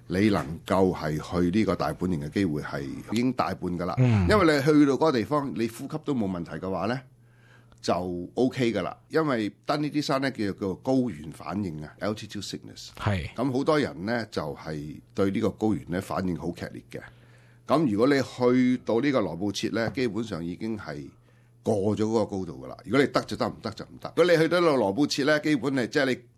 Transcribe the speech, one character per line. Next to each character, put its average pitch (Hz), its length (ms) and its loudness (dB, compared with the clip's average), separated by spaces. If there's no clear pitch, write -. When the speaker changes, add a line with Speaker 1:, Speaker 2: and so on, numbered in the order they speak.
Speaker 1:
你 98 220 2
能 82 360 0
夠 95 300 4
係 78 240 -4
去 87 400 0
呢 107 60 4
個 90 100 2
大 76 200 -2
本 92 160 -2
營 73 140 -2
嘅 76 60 -8
機 98 140 0
會 73 180 -2
係 73 200 -6
已 104 60 -2
經 123 160 2
大 85 140 0
半 92 120 -4
㗎 85 80 -4
喇。 87 120 -4
Speaker 2:
嗯。 113 340 4
Speaker 1:
因 208 80 6
為 160 180 6
你 135 60 0
去 147 240 6
到 139 60 4
嗰 127 60 2
個 156 140 4
地 113 120 2
方， 139 320 -2
你 113 100 0
呼 135 240 -10
吸 156 140 -8
都 147 100 -2
冇 104 160 0
問 87 140 -4
題 76 80 -10
嘅 82 180 -6
話 92 160 -2
呢， 127 140 -2
就 107 120 0
OK 123 380 4
㗎 95 100 0
喇。 - 120 -6
因 156 180 0
為 113 240 0
登 147 180 0
呢 147 80 -2
啲 147 120 -2
山 139 180 0
呢， 135 100 0
叫 113 160 -4
做， 95 60 -2
叫 - 60 -10
做 98 180 -2
高 127 340 2
原 76 200 -12
反 85 340 -6
應 76 200 -6
啊， 76 160 -14
altitude 104 440 -4
sickness。 - 520 -12
Speaker 2:
係。 92 380 -2
Speaker 1:
咁 131 180 -2
好 135 120 0
多 151 140 2
人 95 280 -4
呢， 117 240 -2
就 - 120 -4
係 76 440 -10
對 98 160 2
呢 107 100 -2
個 107 100 0
高 107 240 0
原 76 140 -4
呢， 87 120 -2
反 85 260 -4
應 85 100 -2
好 85 140 -6
劇 85 220 -10
烈 - 180 -14
嘅。 - 100 -12
咁 151 240 4
如 101 80 2
果 120 100 6
你 143 140 4
去 127 600 4
到 113 160 2
呢 143 120 2
個 131 80 2
羅 85 160 -2
布 98 160 -2
切 - 160 -4
呢， 110 220 -2
基 127 180 -2
本 104 160 -4
上 85 200 -6
已 85 120 -6
經 110 220 -6
係 73 280 -10
過 110 120 0
咗 107 60 -2
嗰 110 100 0
個 113 140 2
高 95 180 -6
度 78 220 -12
㗎 64 40 -12
喇。 57 140 -14
如 90 80 -12
果 135 80 4
你 127 60 4
得 131 160 0
就 - 140 -8
得， 120 120 0
唔 101 140 -6
得 113 80 -6
就 - 140 -12
唔 - 160 -18
得。 - 160 -10
如 160 80 6
果 180 80 6
你 156 80 6
去 160 80 4
到 175 120 2
羅 131 320 4
布 139 140 2
切 - 180 -2
呢， 151 160 4
基 151 160 2
本 131 180 -2
你， 123 140 0
即 147 120 -2
係 139 60 4
你 123 120 0